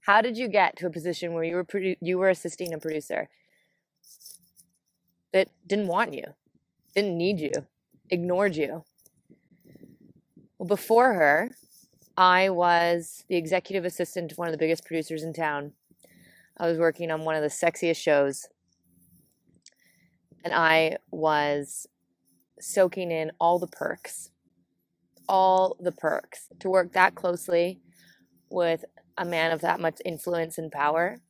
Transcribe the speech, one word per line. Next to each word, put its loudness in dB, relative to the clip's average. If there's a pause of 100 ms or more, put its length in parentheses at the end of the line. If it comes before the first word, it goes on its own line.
How 6
did -4
you -4
get 4
to -6
a -2
position -6
where -2
you -2
were -2
produ-, -4
you -2
were 4
assisting -4
a -8
producer -6 (2000)
that 2 (160)
didn't -2
want 0
you, -12 (720)
didn't 0
need 0
you, -6 (420)
ignored 0
you?" -4 (1700)
Well, -10
before 4
her, 4 (640)
I 6
was 0
the -2
executive -2
assistant -6
to -18
one -6
of -4
the -2
biggest -2
producers -6
in -8
town. -4 (840)
I -2
was 0
working 0
on -4
one -2
of -2
the 0
sexiest -2
shows. 0 (1900)
And -6
I 4 (140)
was -2 (720)
soaking 0
in -4
all 4
the -4
perks, -10 (960)
all 4
the -2
perks. -6 (100)
To -6
work 2
that 4
closely -2 (680)
with -2 (320)
a -4
man 0
of -2
that 0
much -4
influence -6
and -8
power -2